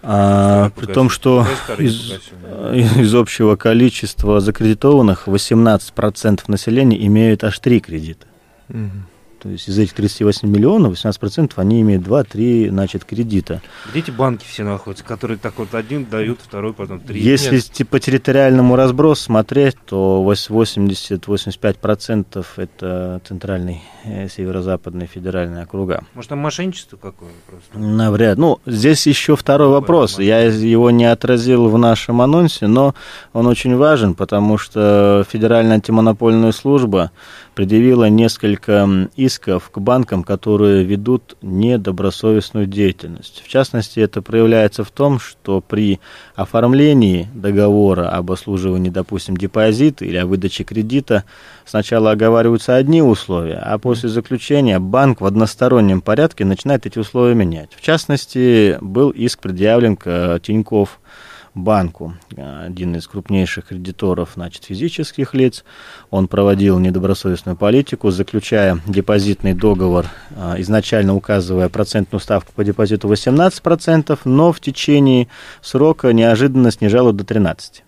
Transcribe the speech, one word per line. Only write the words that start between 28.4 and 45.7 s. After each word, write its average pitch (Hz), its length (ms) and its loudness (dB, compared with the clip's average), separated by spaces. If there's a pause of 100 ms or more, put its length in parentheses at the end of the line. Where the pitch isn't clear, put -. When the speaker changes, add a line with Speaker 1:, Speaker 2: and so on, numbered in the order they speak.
Speaker 1:
здесь 127 400 0
ещё 147 300 2
второй 143 320 2
Speaker 2:
Какое 139 140 4
Speaker 1:
вопрос. 147 360 0
Я 104 200 0
Speaker 2:
мошенничество? 110 280 2
Speaker 1:
его 117 240 4
не 120 160 4
отразил 120 640 2
в 110 80 2
нашем 120 440 2
анонсе, 151 440 2
но 131 300 2 (360)
он 117 140 0
очень 123 300 0
важен, 127 400 2
потому 104 420 0
что 101 760 2
Федеральная 113 440 2
антимонопольная 113 760 2
служба 110 600 0 (420)
предъявила 110 560 4
несколько, 107 640 0
м, 98 420 2
исков 120 540 -2
к - 100 -12
банкам, 107 440 -2
которые 101 600 2
ведут 104 580 -2
недобросовестную 101 1300 -2
деятельность. 95 800 -6
В - 20 -20
частности, 120 540 -2
это 101 200 -2
проявляется 113 600 2
в - 80 -12
том, 139 300 -2
что - 400 -6
при 104 400 -2 (340)